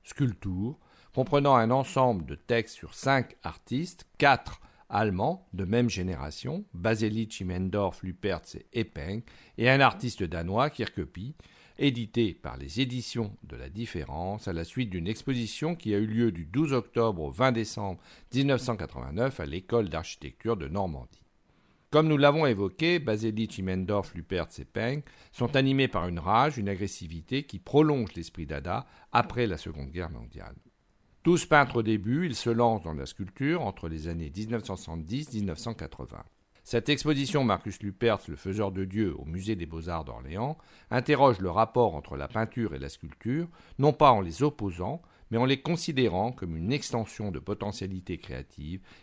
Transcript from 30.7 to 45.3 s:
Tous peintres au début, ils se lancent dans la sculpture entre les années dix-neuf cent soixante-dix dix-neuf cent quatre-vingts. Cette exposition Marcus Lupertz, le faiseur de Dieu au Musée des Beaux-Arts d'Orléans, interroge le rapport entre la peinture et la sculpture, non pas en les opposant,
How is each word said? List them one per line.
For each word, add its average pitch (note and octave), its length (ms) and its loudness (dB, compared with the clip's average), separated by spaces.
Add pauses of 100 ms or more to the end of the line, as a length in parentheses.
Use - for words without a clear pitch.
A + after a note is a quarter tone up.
Tous E3 200 6
peintres C#3+ 320 6
au A#2 60 4
début, A2 420 0
ils C3+ 120 -2
se - 120 -2
lancent A2+ 360 4
dans D#2+ 100 -6
la C#2 100 -6
sculpture C#3 580 -4
entre F#2 260 -6
les D#2+ 200 -6
années E2 220 -6
dix-neuf A2 340 -6
cent F#2+ 120 -6
soixante-dix F2+ 520 -8
dix-neuf G2+ 300 -4
cent A2+ 160 -8
quatre-vingts. - 500 -12 (400)
Cette - 240 0
exposition C#3+ 540 0
Marcus G2+ 400 0
Lupertz, G#2 460 0
le - 80 -8
faiseur G2+ 340 -2
de F#2+ 140 -4
Dieu F#2+ 340 0
au C#2 60 -10
Musée F#2 320 -4
des E2+ 100 -6
Beaux-Arts D#2+ 380 -6
d'Orléans, C#2+ 520 -6 (340)
interroge B2+ 500 6
le F#2 100 0
rapport A2 440 4
entre D2 220 -8
la C#2+ 120 -6
peinture A2 440 -2
et C#2 60 -8
la C2+ 100 -6
sculpture, C3+ 600 -6 (300)
non D3 140 6
pas C#3 200 8
en G#2+ 80 4
les F#2+ 240 0
opposant, G2+ 580 -4 (280)